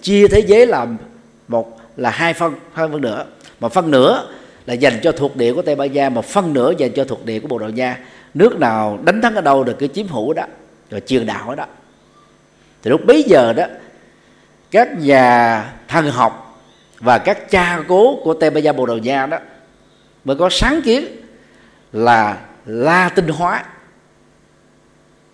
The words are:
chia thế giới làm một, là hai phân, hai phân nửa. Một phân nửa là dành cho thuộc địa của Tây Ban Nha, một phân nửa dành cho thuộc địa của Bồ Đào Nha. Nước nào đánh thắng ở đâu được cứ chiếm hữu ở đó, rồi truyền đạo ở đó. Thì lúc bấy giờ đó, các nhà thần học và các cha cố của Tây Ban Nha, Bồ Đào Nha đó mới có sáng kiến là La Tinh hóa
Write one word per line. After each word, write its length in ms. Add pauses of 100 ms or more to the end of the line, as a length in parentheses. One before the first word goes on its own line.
chia 260
thế 120
giới 260
làm 300 (520)
một, 300 (180)
là 140
hai 240
phân, 200 (180)
hai 160
phân 120
nửa. 240 (360)
Một 120
phân 180
nửa 380 (380)
là 80
dành 280
cho 100
thuộc 240
địa 160
của 100
Tây 120
Ban 180
Nha, 160
một 160
phân 280
nửa 260
dành 140
cho 120
thuộc 200
địa 160
của 80
Bồ 100
Đào 120
Nha. 280 (360)
Nước 240
nào 460
đánh 180
thắng 120
ở 60
đâu 240
được 140
cứ 80
chiếm 220
hữu 200
ở 60
đó, 100 (460)
rồi 160
truyền 200
đạo 220
ở 60
đó. 100 (1160)
Thì 80
lúc 160
bấy 160
giờ 300
đó, 120 (1040)
các 280
nhà 680 (240)
thần 220
học 500 (400)
và 180
các 320
cha 380
cố 360
của 100
Tây 160
Ban 140
Nha, 80
Bồ 140
Đào 120
Nha 280
đó 120 (840)
mới 120
có 140
sáng 320
kiến 240 (840)
là 460 (280)
La 420
Tinh 200
hóa 360 (1700)